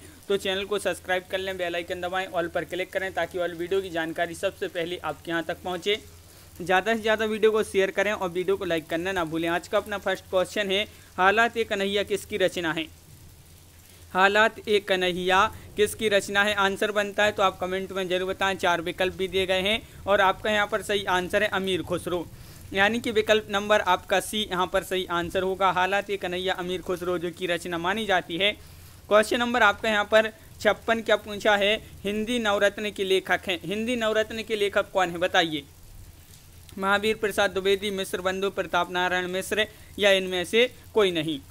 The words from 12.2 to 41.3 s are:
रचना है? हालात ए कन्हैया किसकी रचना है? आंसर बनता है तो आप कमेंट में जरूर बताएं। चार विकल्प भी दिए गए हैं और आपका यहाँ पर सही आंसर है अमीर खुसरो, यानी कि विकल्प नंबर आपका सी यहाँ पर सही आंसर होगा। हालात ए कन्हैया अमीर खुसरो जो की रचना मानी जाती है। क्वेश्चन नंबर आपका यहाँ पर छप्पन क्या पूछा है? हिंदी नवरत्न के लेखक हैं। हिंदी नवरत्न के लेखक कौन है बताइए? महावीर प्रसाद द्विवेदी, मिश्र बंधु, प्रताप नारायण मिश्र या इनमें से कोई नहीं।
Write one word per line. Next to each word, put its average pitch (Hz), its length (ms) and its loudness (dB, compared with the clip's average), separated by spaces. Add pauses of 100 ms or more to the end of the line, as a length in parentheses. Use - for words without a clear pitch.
रचना 175 340 0
है? 160 140 -4 (1300)
हालात 202 560 4
ए 208 120 4
कन्हैया 185 680 2 (300)
किसकी 208 320 0
रचना 202 340 2
है? 208 140 4
आंसर 196 360 2
बनता 202 320 0
है 214 80 2
तो 214 100 0
आप 190 180 2
कमेंट 185 320 -4
में 185 160 -4
जरूर 185 200 0
बताएं। 190 280 -2
चार 175 240 0
विकल्प 180 340 -2
भी 185 140 -4
दिए 185 180 0
गए 185 160 2
हैं 208 180 0 (240)
और 202 160 4
आपका 190 300 2
यहाँ 208 160 2
पर 202 160 -4
सही 202 240 -2
आंसर 180 360 0
है 214 80 0
अमीर 190 320 -2
खुसरो, 175 420 -4 (480)
यानी 208 280 2
कि 240 100 -4
विकल्प 214 400 2
नंबर 208 320 2
आपका 185 380 2
सी 214 220 -4
यहाँ 185 240 0
पर 190 160 0
सही 185 240 -4
आंसर 175 360 -2
होगा। 190 280 2
हालात 185 400 0
ए 202 60 -2
कन्हैया 185 380 -4
अमीर 180 280 -6
खुसरो 175 360 -4
जो 175 120 -4
की 180 160 -6
रचना 170 320 -4
मानी 196 280 -2
जाती 180 300 0
है। 196 140 2 (580)
क्वेश्चन 214 300 4
नंबर 240 240 2
आपका 208 260 4
यहाँ 208 180 2
पर 220 240 6 (300)
छप्पन 220 420 2
क्या 214 160 4
पूछा 208 380 2
है? 202 180 4 (300)
हिंदी 214 340 -2
नवरत्न 208 520 2
के 196 140 -4
लेखक 185 440 0
हैं। 180 160 -2
हिंदी 220 320 -2
नवरत्न 220 460 -2
के 220 140 -4
लेखक 202 340 0
कौन 185 200 2
है 175 80 -8
बताइए? 170 440 0 (1160)
महावीर 202 380 2
प्रसाद 202 340 0
द्विवेदी, 196 420 0
मिश्र 190 280 -4
बंधु, 190 300 -2
प्रताप 175 400 -2
नारायण 180 380 0
मिश्र 190 380 -2 (320)
या 196 140 6
इनमें 185 340 2
से 240 240 4 (240)
कोई 196 180 4
नहीं। 160 260 -2 (120)